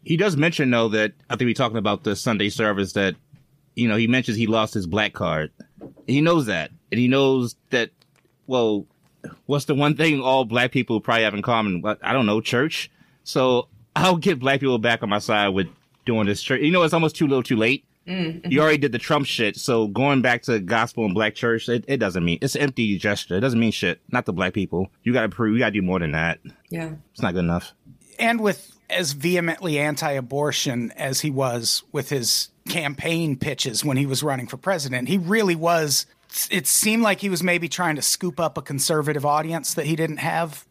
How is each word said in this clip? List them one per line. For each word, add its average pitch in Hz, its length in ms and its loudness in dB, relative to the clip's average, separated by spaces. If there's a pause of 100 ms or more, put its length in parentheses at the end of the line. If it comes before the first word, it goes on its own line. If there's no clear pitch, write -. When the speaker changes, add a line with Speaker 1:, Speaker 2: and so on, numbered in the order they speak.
Speaker 1:
He 165 120 0
does 185 200 2
mention, 151 340 2
though, 117 200 4
that 107 220 2 (160)
I 123 80 -2
think 127 100 0
we 117 80 2
talking 117 240 0
about 104 260 -2
the 104 120 0
Sunday 101 340 0
service 101 440 -2
that, 95 220 0 (600)
you 117 120 2
know, 107 80 2
he 117 100 2
mentions 123 300 0
he 113 100 0
lost 110 280 0
his 98 120 -2
black 101 280 -2
card. 78 360 -2 (560)
He 135 140 2
knows 160 260 2
that. 85 240 -4 (220)
And 110 80 0
he 123 80 4
knows 135 480 2 (140)
that, 117 200 0 (560)
well, 113 400 0 (600)
what's 139 180 0
the 147 100 0
one 143 220 4
thing 151 240 2
all 131 240 4
black 120 260 0
people 117 300 0
probably 113 240 2
have 104 100 2
in 101 80 -4
common? 104 400 0
What, 107 200 -2
I 104 100 -2
don't 127 140 2
know, 104 140 2
church. 131 500 -2 (340)
So 127 440 2 (280)
I'll 180 200 4
get 165 220 0
black 135 220 0
people 131 180 2
back 117 240 2
on 113 60 -4
my 104 100 0
side 104 300 2
with 95 180 2 (380)
doing 110 220 2
this 101 160 0
church. 127 180 0
You 147 100 2
know, 180 120 4
it's 160 120 2
almost 160 220 2
too 160 100 2
little 135 160 2
too 123 140 0
late. 117 280 0 (220)
Speaker 2:
Mm-hmm. 175 460 -4
Speaker 1:
You 143 80 4
already 156 180 4
did 139 140 0
the 120 60 -4
Trump 143 280 0
shit. 104 300 -2
So 113 320 0
going 131 340 2
back 120 200 2
to 113 180 0
gospel 113 460 0
and 92 80 0
black 107 200 0
church, 117 360 -2
it, 120 180 -2
it 135 80 0
doesn't 92 280 0
mean, 85 180 0
it's 135 120 -2
an - 60 -2
empty 120 380 0
gesture. 101 380 -2
It 98 40 2
doesn't 123 180 2
mean 113 140 2
shit. - 280 -2 (120)
Not 123 140 -2
the 107 80 -4
black 92 180 0
people. 95 360 -2 (140)
You 120 120 0
gotta 110 160 2
prove, 110 240 0
you 117 40 2
gotta 110 140 2
do 101 100 -2
more 92 160 0
than 80 140 -2
that. 80 260 -2 (300)
Speaker 2:
Yeah. 165 240 -8 (200)
Speaker 1:
It's - 100 -8
not 90 100 -2
good - 120 -2
enough. - 280 -2 (480)
Speaker 3:
And 233 200 2
with 208 300 -2 (200)
as 165 220 -2
vehemently 165 680 0
anti-abortion 139 1120 -2
as 135 300 -4
he 151 80 -2
was 123 600 -2
with 139 200 -6
his 131 400 -2 (180)
campaign 160 680 -2
pitches - 480 -4
when 139 120 0
he 139 80 2
was 135 180 -2
running 131 240 -2
for - 120 -14
president, 131 500 -4
he 185 80 2
really 190 400 2
was, 160 480 0 (460)
it 185 160 -2
seemed 220 360 2
like 202 180 2
he 202 100 -2
was 170 120 -2
maybe 175 260 0
trying 165 280 -2
to 131 60 -6
scoop - 360 -4
up 165 200 -2
a 151 40 -10
conservative 147 600 -2
audience 156 500 -2
that 147 120 -2
he 160 100 0
didn't 156 220 -2
have 160 520 -4